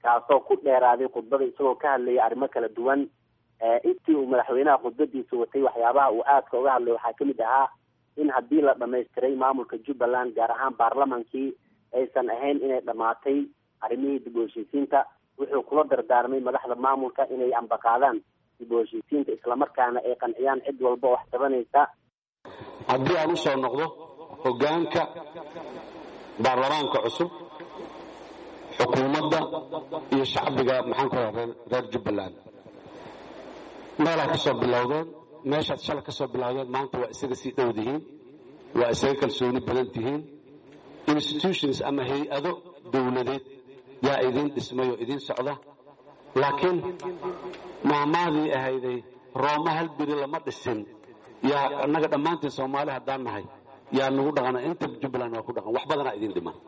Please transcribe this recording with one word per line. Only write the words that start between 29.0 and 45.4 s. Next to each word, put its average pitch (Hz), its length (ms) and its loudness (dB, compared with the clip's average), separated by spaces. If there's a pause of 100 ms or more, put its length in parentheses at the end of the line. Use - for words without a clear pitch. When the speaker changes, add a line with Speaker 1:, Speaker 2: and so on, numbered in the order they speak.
Speaker 2:
iyo 135 140 4
shacbiga, 131 580 0
maxaan 123 260 0
ku 135 60 -2
rahaa, 117 160 0
reer, 117 180 -4 (180)
reer 123 220 -2
Jubbaland. 101 460 -4 (1600)
Meelaha 156 320 2
ka - 100 0
soo 139 160 0
bilowdeen, 123 540 0 (360)
meeshaad 147 360 -2
shalay 147 240 -6
ka - 80 -12
soo 139 160 -4
bilowdeen, 127 420 -4
maanta 135 300 -4
waa 117 120 -2
isaga 131 240 -4
sii 131 160 -8
dhow - 220 2
dihiin, 123 280 -2 (760)
waa 120 160 4
isaga 139 240 2
kalsooni 127 460 0
badan 127 300 0
tihiin. 135 300 -4 (840)
Institutions 151 760 0
ama 139 220 -2
hay-ado 143 480 -2 (380)
dowladeed 127 540 0 (560)
yaa 139 240 2
idin 131 260 2
dhismay 127 400 -4
oo 117 80 -2
idin 127 220 -4
socda. 131 340 -4 (800)